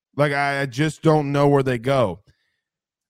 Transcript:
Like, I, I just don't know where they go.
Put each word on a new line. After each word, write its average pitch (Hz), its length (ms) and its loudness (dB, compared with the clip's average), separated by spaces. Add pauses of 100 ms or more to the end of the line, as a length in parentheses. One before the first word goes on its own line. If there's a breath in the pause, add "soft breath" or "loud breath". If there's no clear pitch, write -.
(160)
Like, 143 160 0
I, 139 300 -2
I 139 40 -4
just 139 360 -6
don't 151 300 2
know 143 160 2
where 143 140 4
they 127 140 -2
go. 117 460 -2 (880)